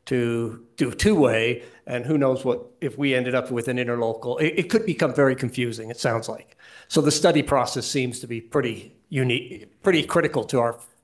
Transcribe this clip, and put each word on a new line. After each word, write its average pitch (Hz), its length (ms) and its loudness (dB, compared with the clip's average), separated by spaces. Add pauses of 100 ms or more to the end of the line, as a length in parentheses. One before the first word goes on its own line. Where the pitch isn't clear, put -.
to 117 580 -2 (140)
do 123 140 0
two-way, 123 720 4 (240)
and 123 180 -6
who 156 120 0
knows 131 280 2
what, - 340 -2
if 143 160 -6
we 139 200 0
ended 127 180 0
up 127 160 0
with 120 180 -2
an 127 100 -2
interlocal. 120 640 -2
It, 156 200 0
it 170 100 -4
could 220 160 2
become 160 300 0
very 135 200 4
confusing, 113 540 -6
it 117 100 -12
sounds 113 300 -2
like. - 280 -14 (300)
So - 140 2
the 147 80 4
study 147 320 4
process 127 460 0
seems 123 320 -2
to 127 80 -14
be 117 120 -8
pretty 117 560 -4 (140)
unique, - 720 -2
pretty 170 220 4
critical 151 400 0
to 127 160 0
our 117 200 0 (240)